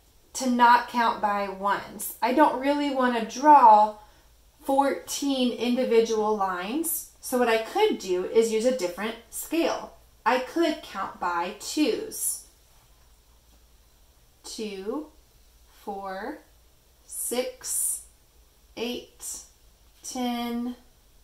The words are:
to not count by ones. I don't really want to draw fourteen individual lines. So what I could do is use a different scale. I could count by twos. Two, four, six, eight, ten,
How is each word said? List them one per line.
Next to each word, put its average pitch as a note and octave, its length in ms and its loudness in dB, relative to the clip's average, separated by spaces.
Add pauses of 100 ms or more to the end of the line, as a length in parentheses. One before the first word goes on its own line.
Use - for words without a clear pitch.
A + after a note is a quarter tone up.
(340)
to C4 140 -2
not A#3+ 400 6
count A#3 320 0
by G3+ 280 -2
ones. F#3+ 720 -6
I A#3+ 100 2
don't C4 280 6
really C#4+ 300 0
want B3 280 0
to A3 220 -8
draw A#3 560 8 (680)
fourteen C4+ 880 0
individual A3+ 840 2
lines. G3 760 -4 (100)
So - 160 -6
what B3 120 2
I A3+ 100 2
could G4 400 0
do F#3 280 -4
is A3 260 2
use A3 120 0
a B3+ 140 0
different G3 380 -6 (120)
scale. B3 680 -4 (300)
I B3+ 140 2
could D#4 440 -2
count - 360 -10
by F3+ 420 -4
twos. - 840 -4 (2000)
Two, G#3+ 600 -8 (760)
four, G3 580 -10 (640)
six, - 960 -6 (760)
eight, - 640 -10 (600)
ten, A#3+ 760 -6 (480)